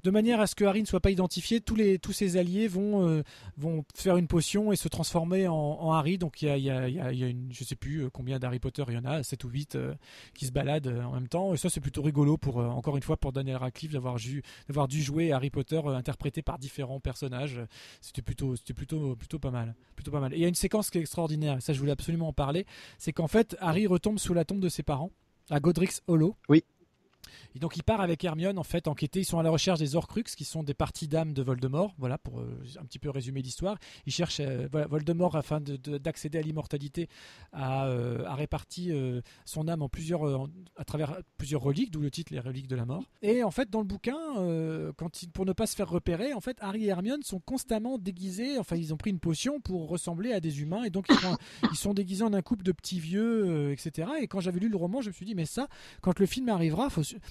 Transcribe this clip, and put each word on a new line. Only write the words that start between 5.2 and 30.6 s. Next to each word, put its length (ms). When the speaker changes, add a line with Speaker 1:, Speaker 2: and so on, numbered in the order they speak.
Speaker 1:
en, 60
en 380
Harry. 260
Donc, 240
il 60
y 20
a, 80
il 60
y 60
a, 180
il 80
y 40
a, 120
il 80
y 40
a 40
une, 240
je 120
sais 120
plus, 300
euh, 40
combien 300
d'Harry 200
Potter 280
il 60
y 40
en 80
a, 180
sept 200
ou 60
huit, 260
euh, 180
qui 120
se 60
baladent, 360
euh, 160
en 80
même 160
temps. 260
Et 40
ça, 120
c'est 120
plutôt 200
rigolo 360
pour, 240
euh, 60
encore 280
une 80
fois, 140
pour 160
Daniel 240
Radcliffe 340
d'avoir 260
ju-, 240
d'avoir 200
dû 140
jouer 320
Harry 160
Potter, 360
euh, 100
interprété 460
par 180
différents 420
personnages. 580
C'était 220
plutôt, 340
c'était 180
plutôt, 440
plutôt 220
pas 120
mal, 240
plutôt 160
pas 100
mal. 120
Et 40
il 40
y 40
a 20
une 80
séquence 340
qui 80
est 40
extraordinaire, 560
et 40
ça, 120
je 60
voulais 120
absolument 380
en 40
parler, 320
c'est 140
qu'en 160
fait, 320
Harry 280
tombe 220
sous 140
la 120
tombe 140
de 100
ses 140
parents, 280
à 100
Godric's 480
Hollow. 280
Speaker 2:
Oui. 140
Speaker 1:
Et 40
donc 160
il 80
part 180
avec 220
Hermione, 340
en 60
fait, 240
enquêter. 340
Ils 40
sont 140
à 40
la 60
recherche 300
des 160
Horcruxes, 400
qui 100
sont 180